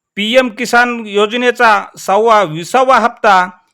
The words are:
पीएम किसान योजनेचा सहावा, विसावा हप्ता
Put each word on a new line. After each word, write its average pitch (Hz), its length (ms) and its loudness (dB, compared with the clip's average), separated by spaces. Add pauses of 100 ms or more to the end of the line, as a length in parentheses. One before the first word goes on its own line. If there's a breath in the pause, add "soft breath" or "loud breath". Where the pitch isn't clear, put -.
(180)
पीएम 240 320 0
किसान 240 560 -2
योजनेचा 214 760 0 (160)
सहावा, 214 460 2
विसावा 240 540 0
हप्ता 220 400 0 (360)